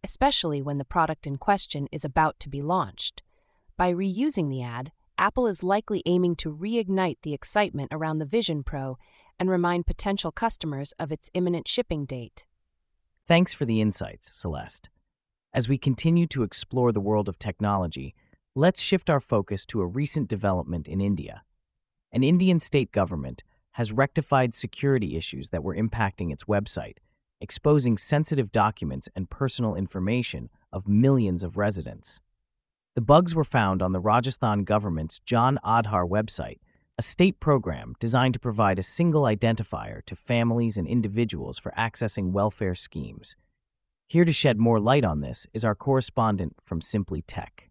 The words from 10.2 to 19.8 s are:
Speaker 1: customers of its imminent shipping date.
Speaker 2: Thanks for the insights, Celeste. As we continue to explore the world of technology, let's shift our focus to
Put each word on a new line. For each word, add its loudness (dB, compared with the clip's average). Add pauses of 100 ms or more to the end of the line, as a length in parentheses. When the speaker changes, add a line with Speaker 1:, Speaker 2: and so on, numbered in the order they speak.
Speaker 1:
customers -4
of -6
its -10
imminent -2
shipping -4
date. -12 (800)
Speaker 2:
Thanks 4
for -2
the 2
insights, -2
Celeste. -8 (640)
As 0
we 0
continue 2
to -2
explore 0
the 0
world 0
of -6
technology, -2 (400)
let's 4
shift 0
our 4
focus -2
to -4